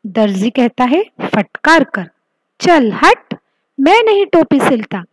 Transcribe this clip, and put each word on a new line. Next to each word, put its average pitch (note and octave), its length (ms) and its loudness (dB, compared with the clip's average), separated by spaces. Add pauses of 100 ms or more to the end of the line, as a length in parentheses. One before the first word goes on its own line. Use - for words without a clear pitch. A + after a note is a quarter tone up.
दर्जी G3+ 440 -2
कहता B3 340 -2
है D4+ 200 -2 (300)
फटकार D4+ 500 0
कर, - 260 -10 (500)
"चल B3+ 320 2
हट, - 420 0 (460)
मैं G4 220 4
नहीं G4+ 240 2
टोपी D4+ 340 2
सिलता G#3+ 520 -4